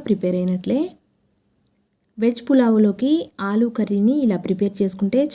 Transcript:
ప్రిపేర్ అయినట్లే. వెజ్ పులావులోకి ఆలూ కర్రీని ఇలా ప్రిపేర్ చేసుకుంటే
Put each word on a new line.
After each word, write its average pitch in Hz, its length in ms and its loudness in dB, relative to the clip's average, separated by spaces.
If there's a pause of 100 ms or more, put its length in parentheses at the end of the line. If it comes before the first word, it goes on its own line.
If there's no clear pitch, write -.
ప్రిపేర్ 185 340 -2
అయినట్లే. 185 400 -2 (1400)
వెజ్ 233 260 0
పులావులోకి 233 640 4 (380)
ఆలూ 220 160 2 (120)
కర్రీని 208 360 2 (100)
ఇలా 196 220 2
ప్రిపేర్ 196 340 -2
చేసుకుంటే 196 420 0 (120)